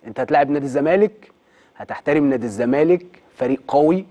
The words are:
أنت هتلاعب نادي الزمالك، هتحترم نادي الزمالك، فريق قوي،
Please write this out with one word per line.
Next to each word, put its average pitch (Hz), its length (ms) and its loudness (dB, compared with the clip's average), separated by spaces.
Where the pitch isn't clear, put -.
أنت 113 120 -12
هتلاعب 143 300 2
نادي 143 160 -2
الزمالك، 165 680 -2
هتحترم 147 520 -2
نادي 123 160 -2
الزمالك، 139 600 0
فريق 131 320 -4
قوي، 160 440 2